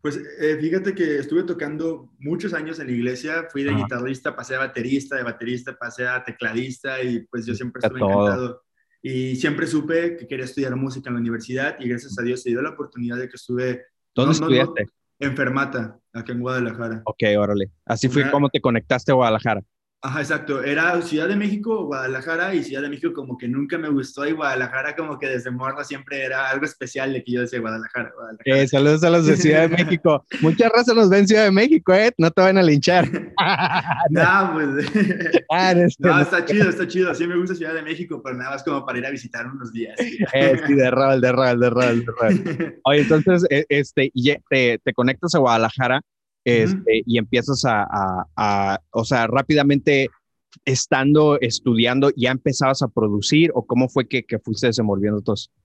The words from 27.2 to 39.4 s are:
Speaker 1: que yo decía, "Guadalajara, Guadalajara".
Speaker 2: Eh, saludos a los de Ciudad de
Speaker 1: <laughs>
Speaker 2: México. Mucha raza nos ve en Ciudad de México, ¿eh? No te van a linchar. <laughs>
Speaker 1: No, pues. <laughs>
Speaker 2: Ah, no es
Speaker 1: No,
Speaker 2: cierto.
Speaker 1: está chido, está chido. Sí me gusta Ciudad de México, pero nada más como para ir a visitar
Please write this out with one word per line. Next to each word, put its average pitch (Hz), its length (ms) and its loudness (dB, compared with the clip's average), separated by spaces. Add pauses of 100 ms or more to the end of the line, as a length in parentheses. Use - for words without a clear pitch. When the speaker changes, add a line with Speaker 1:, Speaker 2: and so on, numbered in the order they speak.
Speaker 1:
que 123 80 -8
yo 123 100 -2
decía, 120 180 -6
"Guadalajara, 113 560 -8
Guadalajara". 120 460 0
Speaker 2:
Eh, 139 60 2
saludos 147 360 4
a 175 60 6
los 170 160 4
de 151 120 6
Ciudad 156 300 6
de - 20 0
Speaker 1:
<laughs> 170 300 0
Speaker 2:
México. 151 240 2 (160)
Mucha 160 300 4
raza 233 240 4
nos 220 160 6
ve 190 80 6
en 202 100 6
Ciudad 214 180 6
de 202 60 6
México, 214 440 6
¿eh? 220 240 6
No 165 100 6
te 175 120 2
van 190 180 6
a 185 40 6
linchar. 160 460 4
<laughs> 165 1000 -2
Speaker 1:
No, 180 420 4
pues. 147 400 -2
<laughs> 185 560 0
Speaker 2:
Ah, 185 240 2
no 175 80 4
es 175 180 2
Speaker 1:
No, 180 140 4
Speaker 2:
cierto. 175 80 4
Speaker 1:
está 175 240 0
chido, 202 240 2
está 175 180 -4
chido. 180 280 -2
Sí 170 120 -4
me 175 100 -2
gusta 180 180 -2
Ciudad 160 180 -8
de 160 80 -6
México, 156 420 -10
pero 131 140 -10
nada 127 140 -10
más 139 120 -10
como 143 220 -4
para 123 140 -6
ir 127 60 -8
a 135 40 -8
visitar 120 380 -12